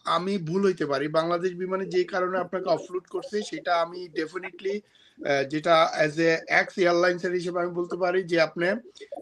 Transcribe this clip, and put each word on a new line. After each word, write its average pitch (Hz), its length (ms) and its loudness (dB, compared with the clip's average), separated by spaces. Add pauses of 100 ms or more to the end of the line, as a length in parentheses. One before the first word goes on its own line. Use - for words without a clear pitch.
আমি 180 340 0
ভুল 175 260 0
হইতে 170 220 2
পারি, 139 220 0
বাংলাদেশ 170 440 0
বিমানে 185 340 -4
যে 175 180 0
কারণে 185 340 -2
আপনাকে 185 300 -4
অফলোড 180 380 -2
করছে, 208 360 -6
সেটা 175 380 -2
আমি 175 340 -6
definitely, 185 680 -6 (480)
আ, 139 160 2
যেটা 160 540 4
as 151 140 2
a 165 500 2
ex 180 40 -2 (100)
এয়ারলাইন্সের 175 560 4
হিসেবে 175 280 -2
আমি 175 100 -2
বলতে 175 260 -4
পারি 185 260 0
যে 170 180 2
আপনি 165 260 0 (560)